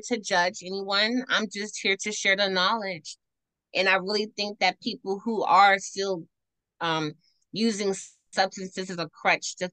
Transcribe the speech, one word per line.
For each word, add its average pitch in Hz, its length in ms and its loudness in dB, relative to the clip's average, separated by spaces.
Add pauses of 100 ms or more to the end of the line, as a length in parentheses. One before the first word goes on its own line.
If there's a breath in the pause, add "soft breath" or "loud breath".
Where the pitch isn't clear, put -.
to 240 100 -2
judge 190 420 0
anyone. 196 680 0
I'm 202 200 2
just 208 320 -8
here 196 200 2
to 208 100 -6
share 202 240 0
the 196 140 2
knowledge. 185 680 -2 (580)
And 190 140 2
I 190 80 6
really 208 400 0
think 208 240 -6
that 185 220 2
people 196 420 -6
who 220 200 -2
are 196 360 6
still, 190 460 -6 (560)
um, 160 320 -2 (400)
using 196 420 0 (380)
substances 190 560 -4
as 180 80 -10
a 165 100 -4
crutch - 500 -2
to 180 160 -6